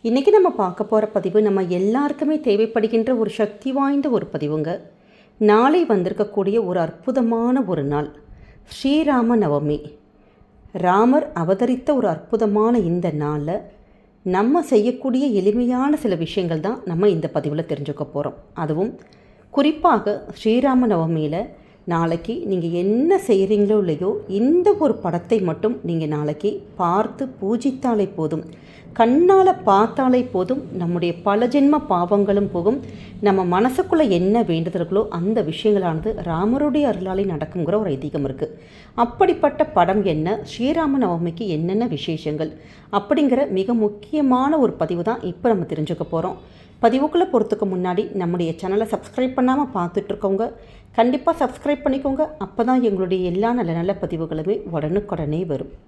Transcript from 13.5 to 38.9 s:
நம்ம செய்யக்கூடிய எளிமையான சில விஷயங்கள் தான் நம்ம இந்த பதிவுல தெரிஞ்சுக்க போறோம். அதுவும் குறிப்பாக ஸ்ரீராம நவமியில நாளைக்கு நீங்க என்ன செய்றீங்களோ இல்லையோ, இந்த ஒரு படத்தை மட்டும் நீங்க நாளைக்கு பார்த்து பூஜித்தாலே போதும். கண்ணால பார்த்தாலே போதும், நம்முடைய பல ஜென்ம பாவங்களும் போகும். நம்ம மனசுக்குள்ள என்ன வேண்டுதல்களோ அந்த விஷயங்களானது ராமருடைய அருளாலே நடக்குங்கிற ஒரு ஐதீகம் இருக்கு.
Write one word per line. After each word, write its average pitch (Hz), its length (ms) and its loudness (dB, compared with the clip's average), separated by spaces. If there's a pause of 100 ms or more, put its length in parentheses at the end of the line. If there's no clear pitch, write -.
நம்ம 220 380 2
செய்யக்கூடிய 254 720 0
எளிமையான 247 640 2
சில 196 180 0
விஷயங்கள் 165 500 -2
தான் 180 200 -4
நம்ம 185 240 2
இந்த 165 200 0
பதிவுல 151 380 -4
தெரிஞ்சுக்க 143 380 -6
போறோம். - 340 -6 (140)
அதுவும் 170 400 -4 (600)
குறிப்பாக 285 640 2 (160)
ஸ்ரீராம 254 540 2
நவமியில 165 580 0 (420)
நாளைக்கு 165 460 -2 (100)
நீங்க 180 300 -2
என்ன 233 440 2
செய்றீங்களோ 208 600 2
இல்லையோ, 175 300 0 (220)
இந்த 277 380 2 (120)
ஒரு 285 160 2
படத்தை 175 440 -2
மட்டும் 190 440 -2
நீங்க 165 220 -2
நாளைக்கு 151 440 -2 (260)
பார்த்து 196 560 -2
பூஜித்தாலே 233 760 -2
போதும். 160 340 -4 (540)
கண்ணால 349 520 6 (140)
பார்த்தாலே 233 640 4
போதும், 226 380 -2 (120)
நம்முடைய 175 380 -2 (120)
பல 214 240 2
ஜென்ம 285 360 4
பாவங்களும் 202 640 2
போகும். 202 300 0 (420)
நம்ம 190 260 2
மனசுக்குள்ள 262 640 2
என்ன 190 300 2
வேண்டுதல்களோ 170 680 0
அந்த 190 320 -2
விஷயங்களானது 180 720 0 (120)
ராமருடைய 254 640 0
அருளாலே 190 380 -2
நடக்குங்கிற 165 520 -2
ஒரு 202 140 0
ஐதீகம் 139 340 -4
இருக்கு. 135 220 -6 (500)